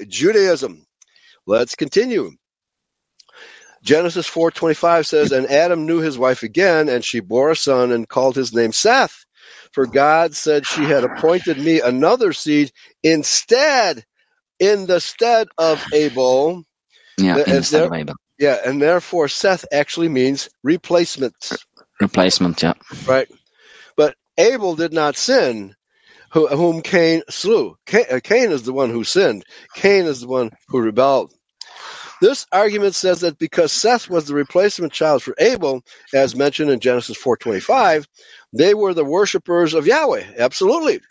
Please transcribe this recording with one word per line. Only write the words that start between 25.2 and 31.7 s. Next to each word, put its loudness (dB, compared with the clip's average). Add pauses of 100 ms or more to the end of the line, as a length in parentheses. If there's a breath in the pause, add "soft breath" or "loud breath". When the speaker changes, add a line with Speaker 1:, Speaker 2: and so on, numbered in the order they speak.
Speaker 1:
who, 2
whom 0
Cain 0
slew. -2
Ca-, 0
uh, -2
Cain 0
is -4
the -8
one -2
who -6
sinned. -2 (320 loud breath)
Cain 2
is -4
the -16
one -4 (180)
who -2
rebelled. 0 (880 loud breath)